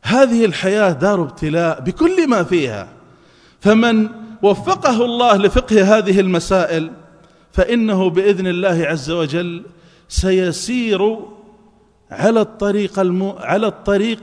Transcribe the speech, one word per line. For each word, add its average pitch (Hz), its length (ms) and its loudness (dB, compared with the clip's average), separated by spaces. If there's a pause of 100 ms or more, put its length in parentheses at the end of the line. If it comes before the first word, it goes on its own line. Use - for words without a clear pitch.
هذه 233 420 2
الحياة 190 460 0
دار 175 300 0
ابتلاء 156 600 -4
بكل 330 460 0
ما 220 160 2
فيها، 120 440 -4 (720)
فمن 220 480 2 (320)
وفقه 240 640 0
الله 240 320 2
لفقه 208 600 4
هذه 196 220 2
المسائل 170 720 0 (600)
فإنه 202 580 0
بإذن 185 380 0
الله 180 400 0
عز 147 240 -6
وجل 170 520 -4 (460)
سيسير 202 1080 0 (920)
على 214 300 2
الطريق 202 580 -4
الم-، 190 400 -2
على 208 280 -2
الطريق 208 560 -2